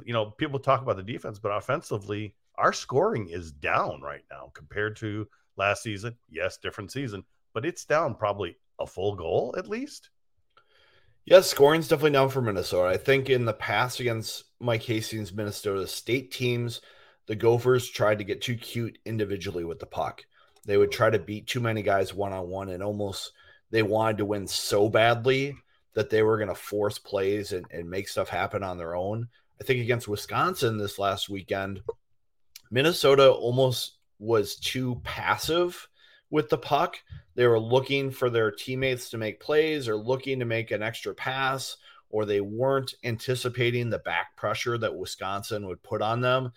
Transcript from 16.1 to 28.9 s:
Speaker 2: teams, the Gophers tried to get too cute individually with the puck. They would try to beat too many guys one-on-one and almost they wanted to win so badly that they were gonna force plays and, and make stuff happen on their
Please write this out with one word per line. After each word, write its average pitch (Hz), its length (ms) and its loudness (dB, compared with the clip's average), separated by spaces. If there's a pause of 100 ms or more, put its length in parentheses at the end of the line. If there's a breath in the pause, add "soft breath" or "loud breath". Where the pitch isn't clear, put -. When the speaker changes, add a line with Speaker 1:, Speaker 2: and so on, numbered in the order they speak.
Speaker 2:
teams, 120 480 -4 (460 soft breath)
the 110 100 -6
Gophers 120 520 4
tried 107 300 2
to 104 60 -6
get 98 160 -6
too 120 160 -4
cute 117 480 -8
individually 98 600 -4
with 82 140 -8
the - 80 -14
puck. - 380 -6 (400 soft breath)
They 101 120 2
would 101 140 6
try 110 200 4
to 110 80 2
beat 104 280 -8
too - 140 -4
many 110 220 0
guys 98 300 2
one-on-one 95 580 -6
and 90 120 -8
almost 101 500 -6 (380 soft breath)
they 110 140 2
wanted 107 340 0
to 104 60 0
win 101 240 -2
so 104 400 2
badly 120 640 4 (380)
that - 180 -2
they 110 120 4
were 110 160 4
gonna 98 160 -2
force 104 440 -2
plays 98 540 -2
and, 90 180 -6
and 85 180 -10
make 98 200 -6
stuff 98 200 -4
happen 95 360 -2
on 90 140 -6
their 85 180 -6